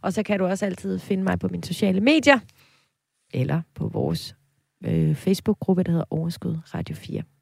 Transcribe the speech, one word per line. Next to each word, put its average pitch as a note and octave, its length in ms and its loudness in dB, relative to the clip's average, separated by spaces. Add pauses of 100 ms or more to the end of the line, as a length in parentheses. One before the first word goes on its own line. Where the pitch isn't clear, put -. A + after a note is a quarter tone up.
og F#3+ 120 -2
så G#3+ 100 0
kan G3+ 160 0
du F#3+ 60 2
også F#3+ 200 0
altid F#3+ 340 -4
finde F#3+ 240 -2
mig F3+ 160 0
på F#3 80 -2
mine F3 160 -4
sociale F#3+ 380 0
medier, C#4 380 6 (920)
eller D3+ 280 0 (140)
på - 120 -4
vores, - 480 -4 (500)
øh, D#3+ 300 2
Facebook-gruppe, F#3+ 680 0
der F3+ 80 0
hedder E3+ 180 0
Overskud E3 480 -4 (180)
Radio - 200 -6
fire. - 280 -8 (180)